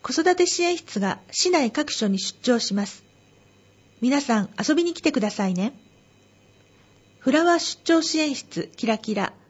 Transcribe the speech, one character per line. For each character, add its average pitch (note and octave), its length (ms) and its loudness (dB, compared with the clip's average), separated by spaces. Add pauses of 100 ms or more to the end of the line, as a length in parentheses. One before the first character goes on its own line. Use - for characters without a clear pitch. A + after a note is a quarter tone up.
子 B3 100 -8
育 E4+ 220 2
て F4+ 120 2
支 F4 180 0
援 F4 120 0
室 - 220 -8
が F#3+ 220 -2 (100)
市 - 200 0
内 C#4+ 200 2
各 G3 220 -4
所 G#3+ 160 -2
に F#3+ 100 0
出 - 220 -8
張 A#3+ 180 2
し G#3+ 160 -4
ま G3+ 120 -2
す。 - 180 -18 (960)
皆 C4+ 200 2
さ A3 220 0
ん - 160 -6
遊 C4 160 0
び E4+ 80 2
に E4+ 120 -2
来 - 60 -12
て D4+ 120 0
く A3+ 80 0
だ G#3 100 0
さ G3+ 160 -2
い F#3 80 0
ね。 G3 240 -4 (1400)
フ C4 100 0
ラ D#4+ 140 2
ワ F4 100 6
ー E4+ 60 2
出 - 240 -8
張 E4 180 4
支 D#4+ 160 -2
援 D4+ 160 0
室 - 420 -8
キ A#3+ 120 -4
ラ A3 100 0
キ G#3+ 160 -6
ラ。 G3 180 -2 (180)